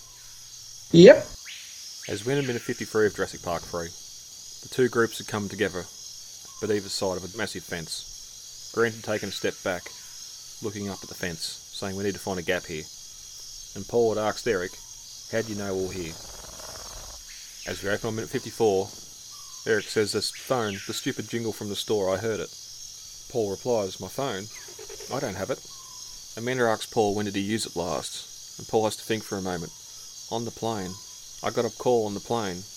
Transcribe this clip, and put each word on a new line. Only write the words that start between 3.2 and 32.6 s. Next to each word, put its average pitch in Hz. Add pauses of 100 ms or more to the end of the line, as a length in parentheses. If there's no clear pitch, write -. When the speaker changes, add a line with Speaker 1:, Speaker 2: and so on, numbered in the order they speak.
Speaker 2:
Park 85
three, 85
the -
two 127
groups 117
had 107
come 104
together, 92 (760)
but 107
either 101
side 95
of 87
a 90
massive 101
fence. -
Grant 113
had 113
taken 107
a 92
step 95
back, 90 (720)
looking 101
up 92
at -
the -
fence, 85 (280)
saying, 98
"We 98
need 101
to 95
find -
a 87
gap 90
here." 80 (920)
And 101
Paul 117
had 104
asked 107
Eric, 95 (580)
"How 113
do 110
you 101
know 101
we're 92
here?" 85 (1500)
As 92
we 98
open 104
on 110
minute 110
fifty-four, 107 (800)
Eric 107
says, 107
"This 104
phone, 110
the 113
stupid 120
jingle 117
from 107
the 101
store, 98
I 95
heard 107
it." 80 (800)
Paul 110
replies, 101
"My 92
phone? 110 (680)
I 131
don't 113
have 95
it." - (760)
Amanda 123
asks 110
Paul 104
when 104
did 98
he 101
use 107
it -
last, -
and -
Paul 110
has 107
to -
think 110
for -
a 95
moment. 87 (580)
"On 117
the 113
plane. 107 (500)
I 117
got 117
a 113
call 120
on 104
the 101
plane." 98 (140)